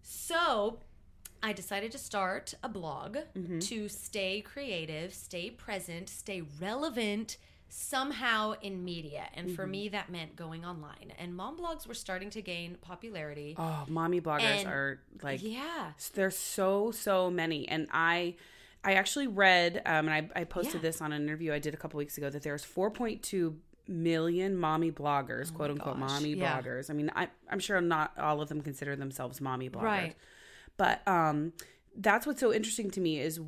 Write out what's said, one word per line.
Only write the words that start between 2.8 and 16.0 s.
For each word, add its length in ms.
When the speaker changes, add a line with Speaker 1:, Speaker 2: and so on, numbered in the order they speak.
Speaker 2:
Mm-hmm. 240
Speaker 1:
to 300
stay 520
creative, 720
stay 360
present, 580
stay 340
relevant 760
somehow 960
in 240
media. 480
And 200
for 100
Speaker 2:
Mm-hmm. 80
Speaker 1:
me, 180
that 200
meant 280
going 260
online. 560
And 160
mom 220
blogs 280
were 80
starting 380
to 100
gain 380
popularity. 760
Speaker 2:
Oh, 320
mommy 320
bloggers 400
Speaker 1:
And 80
Speaker 2:
are, 320
like, 220
Speaker 1:
Yeah. 540
Speaker 2:
s-, 120